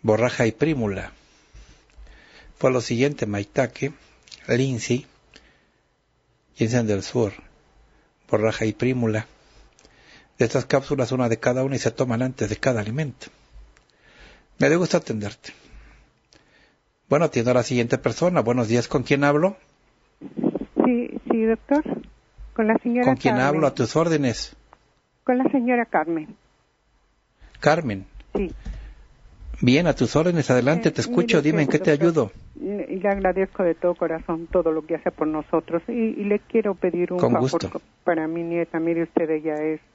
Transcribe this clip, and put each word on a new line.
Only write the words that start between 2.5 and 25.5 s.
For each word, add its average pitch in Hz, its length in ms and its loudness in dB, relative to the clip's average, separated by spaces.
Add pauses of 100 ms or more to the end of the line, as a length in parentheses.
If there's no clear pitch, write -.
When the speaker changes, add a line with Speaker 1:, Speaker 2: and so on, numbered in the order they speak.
Speaker 1:
Fue 131 140 2
lo 127 100 2
siguiente, 127 440 0
maitake, 113 680 -4 (540)
linsi, 123 600 0 (1500)
ginseng 117 320 0
del 101 160 -2
sur, 110 300 -2 (960)
borraja 110 360 0
y 107 80 0
prímula. 117 540 -2 (1080)
De - 80 2
estas 127 200 -2
cápsulas, 135 480 0
una 127 160 0
de 113 100 -2
cada 127 240 0
una 135 140 -2
y - 20 -2
se 113 120 0
toman 123 300 -2
antes 127 280 -4
de 104 80 -4
cada 120 240 0
alimento. 123 460 -6 (1300)
Me 139 80 4
dio 156 120 4
gusto 175 180 0
atenderte. - 560 -6 (1500)
Bueno, 151 180 4
atiendo 123 260 0
a - 20 4
la 123 100 4
siguiente 120 340 0
persona. 165 440 0
Buenos 120 260 0
días, 120 220 0
¿con 131 140 0
quién 143 200 2
hablo? 151 320 2 (1300)
Speaker 2:
Sí, 240 260 2 (220)
sí, 226 140 2
doctor. 277 380 0 (680)
Con 220 140 0
la 220 160 4
señora 247 220 0
Speaker 1:
¿Con 254 100 4
quién - 200 0
Speaker 2:
Carmen. 127 120 2
Speaker 1:
hablo? 151 200 2
A 131 60 0
tus - 220 -2
órdenes. 151 600 0 (680)
Speaker 2:
Con 247 140 2
la 262 120 0